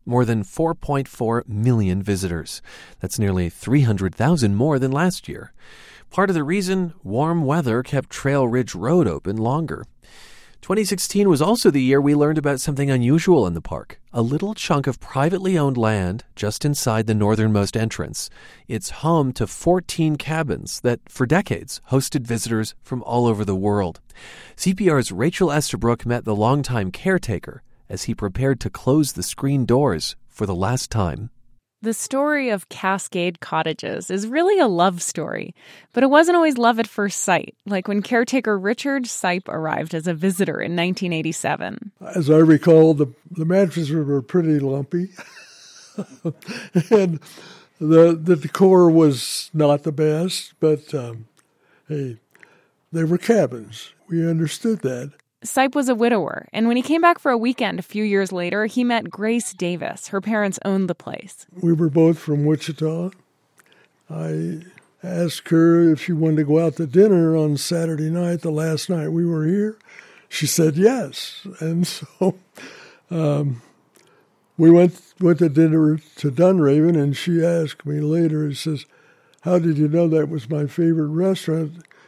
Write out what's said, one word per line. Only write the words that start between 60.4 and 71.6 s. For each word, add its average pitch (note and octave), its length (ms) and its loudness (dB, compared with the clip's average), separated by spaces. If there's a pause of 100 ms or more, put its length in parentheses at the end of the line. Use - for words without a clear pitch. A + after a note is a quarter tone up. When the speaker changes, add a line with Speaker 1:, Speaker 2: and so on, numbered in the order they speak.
Speaker 2:
owned F#3+ 240 0
the F3 60 -4
place. - 540 -16 (120)
Speaker 3:
We E3+ 120 4
were D#3+ 180 2
both D#3+ 260 4
from D3 280 -2
Wichita. D#3 640 -2 (1000)
I D#2+ 520 -6 (420)
asked F3 460 -6
her E3+ 420 6
if D#3 140 0
she F3+ 80 -4
wanted D#3+ 240 0
to D3+ 80 2
go D3+ 200 2
out D#3 120 -2
to E3+ 100 -4
dinner E3 500 4
on D3+ 200 2
Saturday D#3+ 520 -4
night, F3 340 -2
the E3 100 -4
last D#3 360 -2
night D#3+ 200 -2
we E3 180 0
were D#3+ 180 0
here. G#3 320 0 (520)
She - 180 -4
said D#3 300 2
yes. G3 680 0 (140)
And E3 300 -2